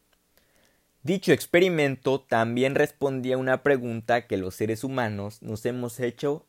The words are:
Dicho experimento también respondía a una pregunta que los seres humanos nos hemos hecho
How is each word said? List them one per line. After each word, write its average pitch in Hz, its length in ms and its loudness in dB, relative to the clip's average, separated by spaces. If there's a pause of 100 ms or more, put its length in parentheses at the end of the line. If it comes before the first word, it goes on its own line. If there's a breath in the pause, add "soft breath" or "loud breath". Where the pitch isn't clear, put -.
(1040)
Dicho 180 300 2
experimento 143 880 2
también 120 540 0
respondía 135 600 0
a 131 40 0
una 131 240 0
pregunta 120 640 0
que 104 100 -2
los 92 180 -4
seres 110 300 -2
humanos 110 580 -6
nos 110 240 -8
hemos 123 320 -6
hecho 135 500 -4